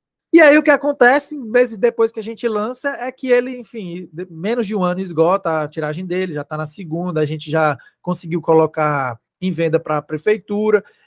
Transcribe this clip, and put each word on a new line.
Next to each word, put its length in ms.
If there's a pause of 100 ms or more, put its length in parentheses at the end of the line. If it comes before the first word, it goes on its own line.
(320)
E 80
aí 160
o 60
que 80
acontece, 680
meses 420
depois 340
que 80
a 20
gente 240
lança, 440
é 200
que 180
ele, 300
enfim, 540
de-, 180
menos 360
de 100
um 80
ano 160
esgota 640
a 60
tiragem 380
dele, 280
já 100
tá 120
na 100
segunda, 540
a 60
gente 240
já 260 (240)
conseguiu 400
colocar 760 (220)
em 100
venda 300
pra 220
prefeitura, 840 (220)